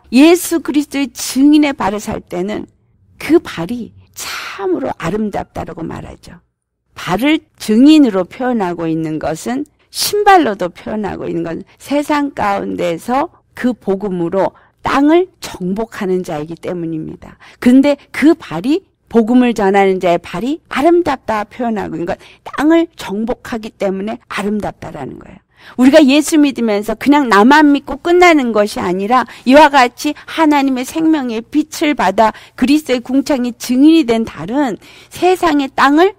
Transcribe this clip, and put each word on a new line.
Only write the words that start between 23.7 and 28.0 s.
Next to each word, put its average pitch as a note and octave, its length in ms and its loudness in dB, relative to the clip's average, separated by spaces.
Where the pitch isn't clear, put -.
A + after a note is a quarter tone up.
때문에 G3 560 -6
아름답다라는 G3 920 -8
거예요. - 180 -20
우리가 C#4 280 6
예수 D4 320 2
믿으면서 A#3 560 0
그냥 C#4 360 0
나만 C#4 420 6
믿고 C#4 260 -2
끝나는 E4+ 540 4